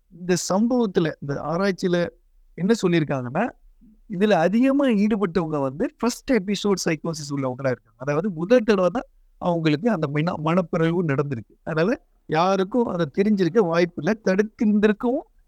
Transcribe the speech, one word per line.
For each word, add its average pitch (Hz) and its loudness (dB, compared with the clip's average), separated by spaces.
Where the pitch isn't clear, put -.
இந்த 180 0
சம்பவத்துல, 202 2
இந்த 139 -6
ஆராய்ச்சியில 175 -2
என்ன 196 0
சொல்லியிருக்காங்கன்னா, 160 0
இதுல 208 0
அதிகமா 233 4
ஈடுபட்டவங்க 190 0
வந்து 139 -4
first - -4
episode 202 0
psychosis 156 -4
உள்ளவங்களா 131 -4
இருக்காங்க. - -6
அதாவது, 147 -2
முதல் 185 2
தடவை 190 2
தான் 175 -6
அவங்களுக்கு 170 0
அந்த 160 0
மன-, 151 -2
மனப்பிறழ்வு 165 0
நடந்திருக்கு. 139 -4
அதனால 165 -2
யாருக்கும் 190 0
அதை 175 -2
தெரிஞ்சிருக்க 190 2
வாய்ப்பில்லை, 175 0
தடுத்திருந்திருக்கவும் 214 0